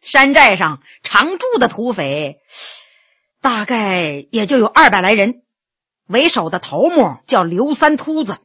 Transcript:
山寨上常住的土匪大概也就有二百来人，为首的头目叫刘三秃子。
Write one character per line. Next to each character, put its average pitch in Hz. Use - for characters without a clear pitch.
山 277
寨 262
上 156
常 302
住 494
的 240
土 240
匪 147
大 233
概 180
也 214
就 269
有 214
二 247
百 196
来 190
人， 214
为 254
首 175
的 -
头 240
目 262
叫 196
刘 185
三 302
秃 311
子。 196